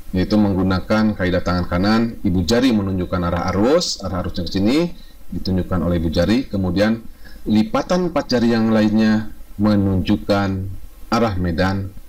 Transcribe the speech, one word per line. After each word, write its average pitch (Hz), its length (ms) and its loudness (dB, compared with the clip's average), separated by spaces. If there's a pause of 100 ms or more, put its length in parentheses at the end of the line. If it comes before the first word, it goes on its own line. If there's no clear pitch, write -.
(100)
yaitu 92 240 0
menggunakan 101 800 2
kaidah 90 280 0
tangan 90 280 0
kanan, 101 300 2 (260)
ibu 92 160 2
jari 120 320 2
menunjukkan 95 480 -2
arah 87 320 0
arus, 143 480 2
arah 92 200 -4
arusnya 92 240 -4
ke - 60 -6
sini, 104 260 2 (520)
ditunjukkan 92 480 -2
oleh 85 240 0
ibu 82 80 0
jari, 87 400 2
kemudian 98 520 0 (440)
lipatan 180 640 2
empat 139 240 -2
jari 117 160 4
yang 113 240 2
lainnya 107 560 2 (320)
menunjukkan 101 880 2 (640)
arah 110 240 0
medan 92 560 -2 (140)